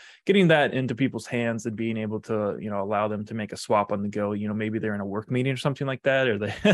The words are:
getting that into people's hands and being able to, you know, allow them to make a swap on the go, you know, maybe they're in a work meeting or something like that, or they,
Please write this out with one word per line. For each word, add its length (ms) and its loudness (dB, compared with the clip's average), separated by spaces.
getting 220 6
that 260 6
into 220 0
people's 300 -2
hands 400 -2
and 100 -4
being 200 -2
able 260 -4
to, 380 -2
you 80 -8
know, 140 -4
allow 240 0
them 200 -4
to 80 -10
make 180 -6
a 40 -8
swap 360 0
on 100 -2
the 60 -4
go, 240 -2
you 160 -4
know, 60 -2
maybe 260 -2
they're 160 -2
in 40 -4
a 60 -6
work 240 -6
meeting 220 0
or 40 -2
something 300 -4
like 160 -6
that, 240 4
or 120 2
they, 140 -2